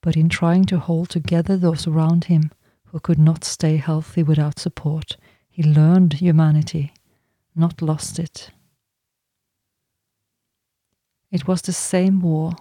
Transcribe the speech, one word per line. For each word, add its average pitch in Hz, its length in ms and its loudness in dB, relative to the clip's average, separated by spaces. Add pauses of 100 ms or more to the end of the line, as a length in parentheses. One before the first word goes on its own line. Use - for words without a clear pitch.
but 165 120 -2
in 160 140 2
trying 175 380 2
to 185 120 -2
hold 165 300 -4
together 170 480 -2
those 170 300 -2
around 160 380 2
him 156 260 2 (380)
who 160 120 -10
could 165 180 0
not 160 260 2
stay 156 340 -2
healthy 160 440 -4
without 151 360 0
support, - 580 -6 (320)
he - 140 -8
learned 156 500 4
humanity, 156 800 0 (640)
not 165 240 -2
lost 156 380 -6
it. - 320 -12 (2750)
It - 180 -4
was 180 140 -2
the 185 100 -8
same 185 480 0
war. 160 400 -2